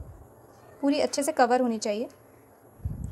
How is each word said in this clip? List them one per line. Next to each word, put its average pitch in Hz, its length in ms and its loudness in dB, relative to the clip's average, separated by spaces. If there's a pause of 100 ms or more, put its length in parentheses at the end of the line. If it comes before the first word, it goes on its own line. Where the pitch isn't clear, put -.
(840)
पूरी 285 180 2
अच्छे 285 220 0
से 311 120 0
cover 247 260 4
होनी 233 200 0
चाहिए, 220 280 -4 (1040)